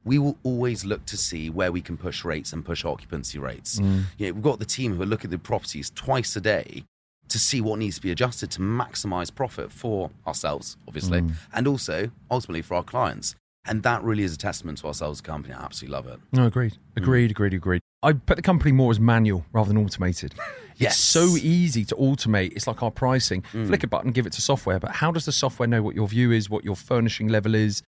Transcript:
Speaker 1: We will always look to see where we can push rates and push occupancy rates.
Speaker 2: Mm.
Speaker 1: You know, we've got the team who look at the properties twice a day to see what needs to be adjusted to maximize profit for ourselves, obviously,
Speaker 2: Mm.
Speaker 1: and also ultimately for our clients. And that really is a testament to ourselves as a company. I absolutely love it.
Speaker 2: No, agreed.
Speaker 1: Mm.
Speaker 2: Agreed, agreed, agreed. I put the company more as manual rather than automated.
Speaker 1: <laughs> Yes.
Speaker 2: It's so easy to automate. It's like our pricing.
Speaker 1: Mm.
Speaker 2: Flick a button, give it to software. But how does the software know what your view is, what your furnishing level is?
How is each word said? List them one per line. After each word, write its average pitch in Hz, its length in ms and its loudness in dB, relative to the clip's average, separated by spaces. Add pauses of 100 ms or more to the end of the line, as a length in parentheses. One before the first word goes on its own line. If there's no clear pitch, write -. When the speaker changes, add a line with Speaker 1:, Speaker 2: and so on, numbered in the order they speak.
Speaker 1:
We 135 140 4
will 143 240 2
always 120 420 -2
look 101 220 -4
to - 100 -8
see 80 320 -4
where 90 220 0
we 90 100 -2
can - 160 -8
push 82 260 -8
rates 80 300 -4
and 78 100 -8
push 82 220 -6
occupancy 76 540 -8
rates. - 400 -8
Speaker 2:
Mm. 95 240 2 (140)
Speaker 1:
You 104 100 -4
know, 87 60 -4
we've 107 100 -8
got 131 160 2
the 110 60 -6
team 117 300 -2
who 87 80 -2
look 104 220 -4
at 87 60 -6
the 90 60 -4
properties - 520 -6
twice - 480 -4
a 98 40 -6
day - 440 -2 (420)
to - 100 -2
see 123 220 2
what 107 180 -2
needs 107 200 -4
to - 40 -12
be 92 100 -4
adjusted 117 400 -2
to 92 100 -6
maximize 95 720 -4
profit 95 340 -6
for 101 420 -4 (140)
ourselves, 78 520 -6 (100)
obviously, 87 340 0
Speaker 2:
Mm. 82 120 0 (200)
Speaker 1:
and 120 140 0
also 117 420 -2 (220)
ultimately 92 300 -4
for 87 140 -6
our 90 80 0
clients. 101 520 -4 (300)
And 110 180 -2
that 120 180 2
really 107 220 0
is 87 100 -2
a 76 40 -10
testament 82 400 -8
to 76 100 -10
ourselves 76 300 -6
as - 20 -14
a - 40 -20
company. 69 300 -10
I 65 80 -14
absolutely 69 360 -10
love 65 100 -10
it. 64 120 -16 (120)
Speaker 2:
No, 127 140 6
agreed. 117 280 0 (220)
Speaker 1:
Mm. 95 80 -4
Speaker 2:
Agreed, 123 280 6
agreed, 101 220 0
agreed. 90 280 0 (200)
I 156 120 4
put 147 240 2
the 180 60 -8
company 165 280 4
more 131 200 6
as 107 100 4
manual 110 500 4
rather 110 180 2
than 107 80 4
automated. 90 600 0
Speaker 1:
<laughs> 640 40 -10 (360)
Yes. - 140 2
Speaker 2:
It's - 120 2
so 170 320 6
easy 160 480 4
to - 100 -4
automate. 113 600 2
It's 104 120 -4
like 120 160 -4
our 113 80 0
pricing. 127 500 0 (100)
Speaker 1:
Mm. 113 140 -4
Speaker 2:
Flick 185 160 2
a - 60 -2
button, - 240 0
give 117 160 0
it - 60 -8
to - 100 -6
software. 95 360 0
But - 120 -6
how 156 200 0
does 165 140 -2
the 151 60 -2
software 127 360 0
know 117 140 4
what 104 140 -2
your 104 120 0
view 117 240 4
is, 107 200 2
what 107 120 -2
your 101 120 -2
furnishing 113 540 0
level 110 260 2
is? 107 260 2 (160)